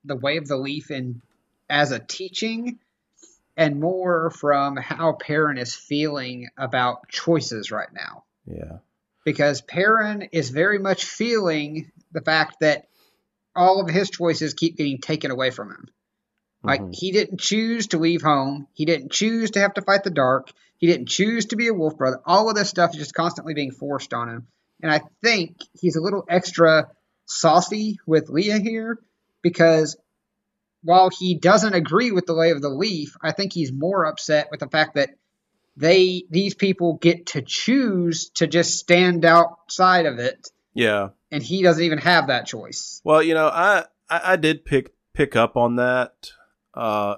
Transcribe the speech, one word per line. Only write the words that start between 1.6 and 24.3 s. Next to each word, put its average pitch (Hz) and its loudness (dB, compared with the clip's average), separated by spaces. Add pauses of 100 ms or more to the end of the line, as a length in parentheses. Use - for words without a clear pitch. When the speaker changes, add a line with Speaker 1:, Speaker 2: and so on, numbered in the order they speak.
Speaker 1:
as 147 0
a 117 -4
teaching 226 -8 (800)
and 147 0
more 170 -2
from 139 0
how 156 -2
Perrin 151 -2
is 123 -8
feeling 135 -6
about 123 -4
choices 120 -2
right 104 -8
now. - -16 (220)
Speaker 2:
Yeah. 78 -14 (460)
Speaker 1:
Because 147 0
Perrin 208 -2
is 147 -2
very 190 0
much 196 -2
feeling 160 -4 (220)
the 160 -8
fact 156 0
that 151 2 (680)
all 185 4
of 165 -4
his 190 0
choices 156 -2
keep 165 -2
getting 139 -4
taken 156 -4
away 127 -2
from 104 -10
him. - -20 (760)
Like, 135 -2
Speaker 2:
Mm-hmm. 90 -10
Speaker 1:
he 185 -6
didn't 202 -2
choose 226 -2
to 165 -2
leave 165 0
home. 143 -2
He 156 -6
didn't 147 -2
choose 226 -2
to 202 0
have 202 2
to 196 -6
fight 196 2
the 196 -4
dark. 135 0 (240)
He 170 0
didn't 131 2
choose 214 -2
to 226 -8
be 233 0
a 220 0
wolf 156 -2
brother. 131 -2
All 202 4
of 214 -2
this 202 0
stuff 170 2
is 156 -12
just 147 -12
constantly 165 -4
being 143 -6
forced 139 -8
on 120 -6
him. 117 -14 (360)